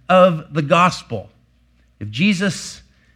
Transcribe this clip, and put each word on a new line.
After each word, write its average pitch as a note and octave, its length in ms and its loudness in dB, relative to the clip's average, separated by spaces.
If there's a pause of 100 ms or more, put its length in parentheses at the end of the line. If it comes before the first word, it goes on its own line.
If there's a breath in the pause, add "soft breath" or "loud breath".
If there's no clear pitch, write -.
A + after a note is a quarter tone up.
(100)
of F3+ 420 2
the D#3 80 -2
gospel. D3 680 -2 (680)
If G#2 120 -12
Jesus F#3 720 -2 (340)